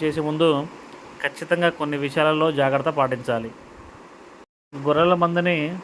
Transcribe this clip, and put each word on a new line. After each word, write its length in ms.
చేసే 160
ముందు 460
ఖచ్చితంగా 460
కొన్ని 280
విషయాలలో 560
జాగ్రత్త 360
పాటించాలి. 640
గొర్రెల 380
మందని 680